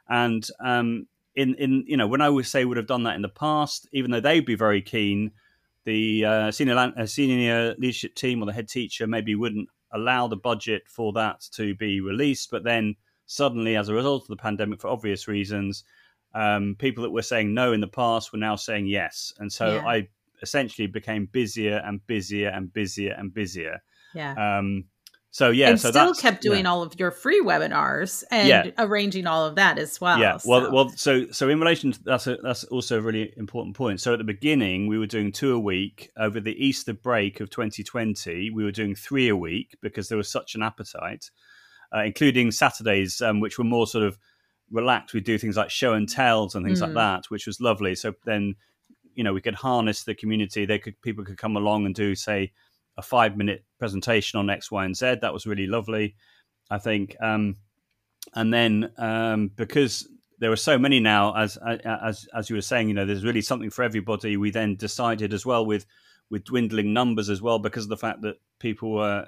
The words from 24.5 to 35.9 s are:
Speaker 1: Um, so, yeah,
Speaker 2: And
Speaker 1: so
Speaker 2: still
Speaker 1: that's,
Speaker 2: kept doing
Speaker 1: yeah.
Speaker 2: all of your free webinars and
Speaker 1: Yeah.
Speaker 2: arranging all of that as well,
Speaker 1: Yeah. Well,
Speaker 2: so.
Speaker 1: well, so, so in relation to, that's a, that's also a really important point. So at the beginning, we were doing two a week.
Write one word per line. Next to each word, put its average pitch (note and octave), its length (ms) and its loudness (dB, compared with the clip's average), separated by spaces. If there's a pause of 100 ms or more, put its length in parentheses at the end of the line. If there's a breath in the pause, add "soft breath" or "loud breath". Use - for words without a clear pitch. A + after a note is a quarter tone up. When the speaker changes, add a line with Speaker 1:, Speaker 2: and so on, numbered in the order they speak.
Speaker 1:
Um, G2 260 -2 (460)
so, B2 200 4
yeah, C3 180 8
Speaker 2:
And A3+ 100 8
Speaker 1:
so A#2 120 4
Speaker 2:
still D4 160 8
Speaker 1:
that's, F4+ 140 2
Speaker 2:
kept G#3+ 200 4
doing G3+ 220 4
Speaker 1:
yeah. F3+ 80 2
Speaker 2:
all F3 100 2
of E3+ 180 -8
your F3+ 120 2
free D#4 280 2
webinars D3+ 920 0
and A3 160 4
Speaker 1:
Yeah. A#2+ 320 6
Speaker 2:
arranging G3+ 480 0
all D#3+ 180 2
of D3+ 100 -4
that F#3 220 6
as D3+ 240 -6
well, F3+ 160 4
Speaker 1:
Yeah. G2 260 4
Well, B2 180 8
Speaker 2:
so. B2+ 100 0
Speaker 1:
well, C3 240 6
so, C3 360 2
so C3+ 180 0
in D3+ 100 4
relation D#3+ 320 2
to, - 120 -8
that's B2 220 0
a, B2 120 -2
that's B2 260 -6
also A#2+ 340 -2
a G#2+ 40 2
really A2 360 -2
important G2+ 380 -8
point. G#2 260 -2
So B2 120 2
at A#2+ 40 2
the A2 60 -4
beginning, G#2 640 0
we G#2+ 100 0
were A2 80 0
doing G#2 260 -2
two C3+ 220 0
a A#2 60 2
week. G2+ 580 -2